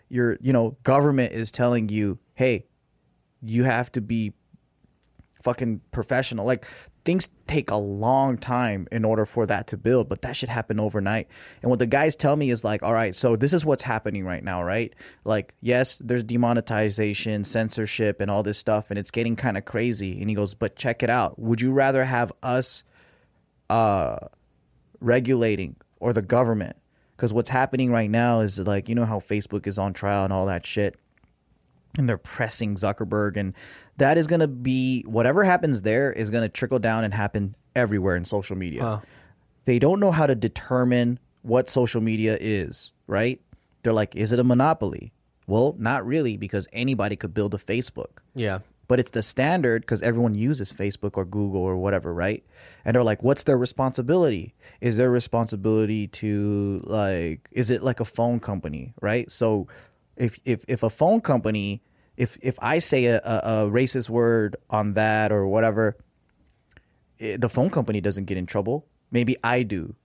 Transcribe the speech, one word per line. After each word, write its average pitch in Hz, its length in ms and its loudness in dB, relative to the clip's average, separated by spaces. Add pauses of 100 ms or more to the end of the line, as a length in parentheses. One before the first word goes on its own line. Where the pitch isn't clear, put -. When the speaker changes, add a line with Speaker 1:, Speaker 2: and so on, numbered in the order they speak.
Speaker 1:
your, 120 320 0
you 131 120 2
know, 117 300 2
government 135 500 4
is 113 200 -6
telling 120 380 0
you, 104 280 -2 (160)
"Hey, 127 300 0 (800)
you 117 220 0
have 123 280 0
to 123 80 -4
be 110 320 -4 (1080)
fucking 120 380 -2 (120)
professional." 120 540 -2
Like, 127 180 0 (400)
things 175 240 0 (180)
take 151 240 -2
a 104 60 0
long 113 600 0
time 117 540 -2
in 113 140 -2
order 110 200 2
for 110 220 -2
that - 220 -4
to 107 80 -6
build, 117 320 2
but - 140 -6
that 127 120 -8
should 127 140 -6
happen 113 320 -4
overnight. 107 480 -2 (340)
And 123 80 2
what 123 80 2
the 123 80 2
guys 147 300 2
tell 143 180 2
me 143 160 0
is 113 140 -2
like, 107 180 -2
"All 113 100 0
right, 113 220 0
so 120 220 2
this 135 160 2
is 170 120 2
what's 147 200 0
happening 107 400 -4
right 90 180 -6
now, 90 220 -4
right? 107 280 -4 (320)
Like, 107 360 -2
yes, 123 440 0
there's 120 200 -2
demonetization, 110 1200 0
censorship, 110 760 -2
and 101 80 -2
all 104 140 0
this 104 160 -4
stuff, 107 320 0
and 101 80 -4
it's 101 140 -8
getting 117 240 -2
kinda 101 260 -2
crazy." 107 580 -4
And 101 80 -4
he 110 60 -2
goes, 101 200 -2
"But 107 200 -4
check - 300 -4
it 113 60 0
out. 117 280 0
Would 113 220 0
you 127 100 0
rather 135 360 4
have 120 260 0 (100)
us, 127 400 -4 (880)
uh, 98 480 2 (800)
regulating 117 760 2 (240)
or 120 120 0
the 107 100 2
government? 113 540 2 (400)
'Cause 113 160 0
what's 113 180 0
happening 131 420 0
right 110 180 2
now 117 300 2
is, 104 180 -2
like, 98 300 -2
you 113 60 -2
know 120 120 0
how 107 140 -2
Facebook 104 460 -4
is 101 120 -4
on 98 140 -2
trial 101 320 0
and 95 80 0
all 95 140 0
that 90 200 -4
shit?" 101 300 -2 (1040)
And 135 100 2
they're 107 100 0
pressing 110 580 -4
Zuckerberg, 101 600 -2
and 98 160 -4 (420)
that 139 220 4
is 160 80 2
gonna 160 220 2
be, 127 580 -2
whatever 123 380 2
happens 175 360 2
there 117 320 2
is 107 160 -4
gonna 113 220 0
trickle 127 280 -2
down 113 260 0
and 101 100 -2
happen 101 400 -2 (200)
everywhere 101 420 2
in 87 100 -4
social 101 300 -4
media. 85 260 -6
Speaker 2:
Huh. 110 160 -2 (640)
Speaker 1:
They 120 140 2
don't 156 200 4
know 202 140 4
how 160 140 4
to 135 80 4
determine 123 840 0 (220)
what 123 300 2
social 120 320 0
media 110 360 0
is, 101 540 -6 (140)
right? 113 340 0 (420)
They're 113 120 2
like, 107 200 0
"Is 107 180 -2
it 120 60 4
a 123 60 4
monopoly?" 123 680 2 (320)
Well, 117 320 2
not 113 280 -2
really, 127 300 0
because 101 360 -6
anybody 107 440 -2
could 95 160 -8
build 104 220 0
a 101 40 -6
Facebook. - 600 -6 (160)
Speaker 2:
Yeah. 104 240 -4 (300)
Speaker 1:
But 123 120 4
it's 123 120 -4
the 110 100 -2
standard 131 640 0
'cause 113 160 -2
everyone 117 320 2
uses 113 380 -2
Facebook 101 440 -6
or 95 80 -2
Google 98 380 -2
or 92 160 -2
whatever, 92 340 0
right? 92 320 -4 (400)
And 113 100 0
they're 123 100 6
like, 110 180 2
"What's 139 220 2
their 139 120 4
responsibility? 127 1000 0 (280)
Is 117 160 2
their 127 120 6
responsibility 110 1000 0
to, 104 760 -2
like, 95 680 -2
is 120 180 0
it 123 120 2
like 127 180 -2
a 117 40 0
phone 120 340 0
company, 80 600 -6
right?" 113 300 -2
So 110 360 0 (500)
if, 120 280 -2
if, 117 240 -2
if 123 140 -2
a 113 80 2
phone 208 300 2
company, 107 640 -2 (340)
if, - 240 -2
if 127 220 -4
I 143 160 0
say 139 280 2
a, 117 120 4
a, 110 480 0
a 104 40 0
racist 123 380 0
word 113 480 2 (140)
on 104 240 0
that 107 360 2
or 101 160 2
whatever, 110 500 2 (1200)
i-, 107 160 -6
the 120 120 0
phone 123 220 2
company 107 300 0
doesn't 98 240 -2
get 92 140 -4
in 90 80 -4
trouble. 113 400 -2 (240)
Maybe 120 340 2
I 123 180 2
do 98 320 -4 (100)